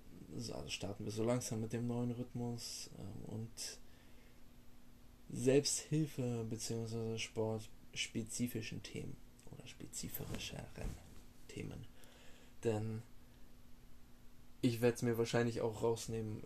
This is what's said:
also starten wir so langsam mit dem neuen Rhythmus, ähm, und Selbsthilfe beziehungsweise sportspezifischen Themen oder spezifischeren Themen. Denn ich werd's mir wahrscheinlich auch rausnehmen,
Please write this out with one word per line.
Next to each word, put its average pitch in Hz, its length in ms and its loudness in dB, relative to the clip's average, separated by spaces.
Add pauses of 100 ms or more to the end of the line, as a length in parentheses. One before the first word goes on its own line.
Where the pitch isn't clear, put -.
(360)
also - 340 -4
starten - 360 -2
wir 107 60 0
so 110 120 2
langsam 117 380 4
mit 110 120 0
dem 120 140 2
neuen 120 240 4
Rhythmus, 120 840 -2
ähm, 101 280 -6
und - 540 -4 (1500)
Selbsthilfe 127 1200 6
beziehungsweise 113 720 0
sportspezifischen 110 1600 0
Themen - 340 -4 (360)
oder - 160 -10
spezifischeren - 1300 -4 (520)
Themen. - 380 -4 (760)
Denn 110 400 2 (1600)
ich 117 200 4
werd's 120 220 6
mir 117 160 6
wahrscheinlich 117 420 6
auch 107 220 2
rausnehmen, 113 640 2